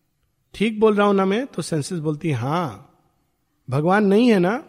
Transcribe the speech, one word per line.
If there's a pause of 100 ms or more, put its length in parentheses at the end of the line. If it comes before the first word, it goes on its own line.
(540)
"ठीक
बोल
रहा
हूं
ना
मैं?"
तो
सेंसेस
बोलती
है,
"हाँ।" (800)
"भगवान
नहीं
है
ना?"